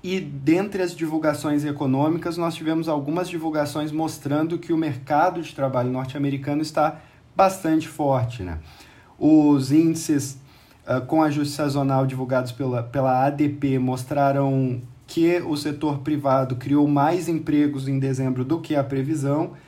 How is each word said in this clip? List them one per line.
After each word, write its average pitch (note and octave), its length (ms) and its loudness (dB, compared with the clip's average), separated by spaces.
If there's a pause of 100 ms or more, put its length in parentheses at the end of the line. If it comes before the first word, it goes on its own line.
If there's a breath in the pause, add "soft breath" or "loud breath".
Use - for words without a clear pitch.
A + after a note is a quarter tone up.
E F#3 180 -2
dentre D#3+ 600 0
as F3 120 -4
divulgações D#3 680 0
econômicas, D3+ 720 0
nós E3+ 160 -2
tivemos D#3+ 340 -2
algumas D#3 400 -2
divulgações D#3 640 -4
mostrando D#3 680 -2
que E3+ 140 -6
o D#3+ 60 2
mercado D#3 640 0
de D3+ 120 -12
trabalho B2+ 380 -2
norte-americano C#3 720 -2
está D#3 400 0 (340 loud breath)
bastante E3 520 2
forte, B2+ 560 -2
né? E2 160 -6 (580 loud breath)
Os D3 540 6
índices, D#3 680 2 (460 soft breath)
ah, B2+ 160 0
com D#3 220 2
ajuste D3 320 0
sazonal C3+ 500 0
divulgados B2+ 460 -2
pela, B2 320 -4
pela C3 420 0
A C#3+ 40 4
D C#3+ 200 0
P C#3 300 0
mostraram C3+ 1040 0 (260)
que E3+ 340 2
o D3 160 -4
setor D3 420 -4
privado C3+ 580 0
criou D3 300 2
mais D#3 400 2
empregos C#3+ 600 0
em C3+ 100 0
dezembro C3 480 -2
do D#3+ 160 -2
que D#3 140 -4
a C#3 80 2
previsão, C#3 720 -2 (140 loud breath)